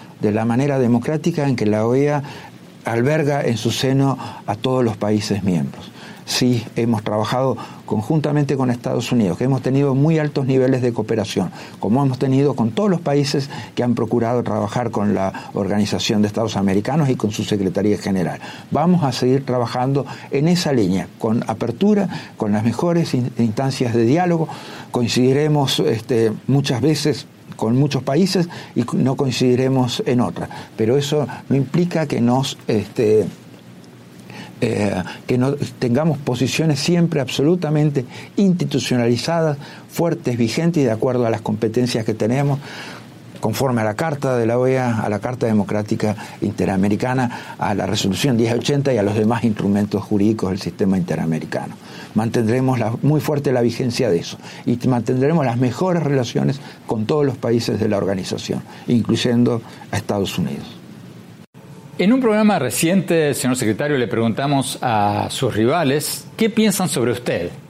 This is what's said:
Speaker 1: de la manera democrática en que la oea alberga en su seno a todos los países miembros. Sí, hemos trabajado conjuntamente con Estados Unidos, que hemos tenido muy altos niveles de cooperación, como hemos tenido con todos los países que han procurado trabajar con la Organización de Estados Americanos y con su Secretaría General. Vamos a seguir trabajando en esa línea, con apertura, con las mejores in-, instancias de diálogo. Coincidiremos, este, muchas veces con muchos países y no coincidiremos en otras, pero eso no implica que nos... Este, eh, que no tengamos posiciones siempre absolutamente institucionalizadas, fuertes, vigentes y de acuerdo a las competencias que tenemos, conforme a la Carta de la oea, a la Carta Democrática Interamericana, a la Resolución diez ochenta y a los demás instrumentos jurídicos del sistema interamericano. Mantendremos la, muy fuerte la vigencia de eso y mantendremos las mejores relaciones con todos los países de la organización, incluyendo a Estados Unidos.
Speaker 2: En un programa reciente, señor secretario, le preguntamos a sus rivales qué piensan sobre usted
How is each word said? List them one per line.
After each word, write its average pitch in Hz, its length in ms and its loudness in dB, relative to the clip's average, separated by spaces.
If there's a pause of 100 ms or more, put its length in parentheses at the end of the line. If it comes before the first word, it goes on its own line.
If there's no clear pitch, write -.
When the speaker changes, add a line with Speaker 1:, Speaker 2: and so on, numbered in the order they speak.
(200)
Speaker 1:
de 104 140 0
la 110 100 0
manera 135 340 0
democrática 139 680 0
en 131 80 2
que 107 100 -2
la 107 220 2
oea 139 360 2 (600)
alberga 139 580 0
en 120 140 0
su 113 160 -2
seno 135 460 2 (280)
a 101 100 -4
todos 127 280 0
los 110 140 0
países 104 460 0
miembros. 80 480 -2 (340)
Sí, 123 380 0 (140)
hemos 117 260 0
trabajado 123 540 0 (280)
conjuntamente 147 680 0
con 135 160 0
Estados 123 400 -4
Unidos, 107 260 2
que 123 60 -2
hemos 131 180 2
tenido 135 320 2
muy 156 260 4
altos 143 260 0
niveles 131 360 2
de 123 120 0
cooperación, 107 580 -2 (280)
como 113 220 2
hemos 131 160 0
tenido 135 380 2
con 113 160 0
todos 202 180 0
los 170 120 0
países 143 480 0 (260)
que 120 80 0
han 120 100 2
procurado 117 480 0
trabajar 107 480 -2
con 104 240 0
la 95 400 -4
Organización 104 680 0
de 104 80 2
Estados 104 260 -2
Americanos 104 540 2
y 127 80 0
con 107 140 -2
su 104 120 -4
Secretaría 98 540 0
General. 90 420 -2 (320)
Vamos 170 320 4
a 131 80 2
seguir 131 340 2
trabajando 127 600 0 (260)
en 143 160 2
esa 170 240 2
línea, 95 380 2 (100)
con 113 260 0
apertura, 180 600 2 (300)
con 104 160 0
las 104 100 0
mejores 170 500 0
in-, 123 240 0
instancias 120 560 0
de 117 120 4
diálogo. 165 420 2 (440)
Coincidiremos, 139 880 2
este, 113 500 2 (160)
muchas 139 320 2
veces 147 480 0 (300)
con 113 180 0
muchos 143 260 2
países 175 460 2 (280)
y 120 180 0
no 131 220 2
coincidiremos 131 920 2
en 123 160 2
otras, 87 280 -4 (280)
pero 113 200 4
eso 143 300 0 (220)
no 123 60 2
implica 160 520 0
que 127 140 -2
nos... 127 360 2 (100)
Este, 107 580 2 (1300)
eh, 104 440 0 (240)
que 127 100 2
no 127 160 2 (240)
tengamos 135 400 2
posiciones 135 600 0
siempre 170 420 2
absolutamente 151 840 2 (320)
institucionalizadas, 147 1200 2 (320)
fuertes, 160 480 -2
vigentes 156 440 2
y 135 40 4
de 113 60 2
acuerdo 123 360 2
a - 20 2
las 107 120 0
competencias 113 640 0
que 113 80 0
tenemos, 139 460 0 (800)
conforme 120 420 0
a - 20 0
la 107 120 0
Carta 139 420 -2
de 117 100 2
la 117 100 2
oea, 127 440 2
a - 80 -2
la 104 100 -2
Carta 120 280 -2
Democrática 104 680 0 (260)
Interamericana, 104 1200 0
a 101 140 -2
la 95 120 -2
Resolución 104 520 0
diez 113 160 2
ochenta 139 400 0
y 117 40 2
a 101 60 2
los 104 120 0
demás 110 280 2
instrumentos 101 580 0
jurídicos 104 500 0
del 92 100 -2
sistema 95 360 0
interamericano. 80 800 -4 (400)
Mantendremos 120 640 2
la, 110 220 -2
muy 151 180 4
fuerte 143 320 0
la 127 80 2
vigencia 120 500 0
de 85 100 2
eso - 180 -8 (280)
y 117 120 0 (100)
mantendremos 131 580 2
las 123 120 0
mejores 160 460 0
relaciones 139 580 0 (260)
con 110 180 -2
todos 147 200 2
los 127 100 0
países 113 460 0
de 110 80 2
la 104 80 2
organización, 95 640 -2 (260)
incluyendo 120 720 2 (300)
a - 60 -4
Estados 101 400 -2
Unidos. 71 400 -6 (1200)
Speaker 2:
En 190 160 4
un 262 80 4
programa 214 380 4
reciente, 160 720 2
señor 127 240 0
secretario, 127 400 0
le 120 100 0
preguntamos 131 720 0
a 104 480 2
sus 113 240 -2
rivales 143 720 0 (100)
qué 220 120 2
piensan 208 380 2
sobre 123 240 0
usted 98 380 -4 (200)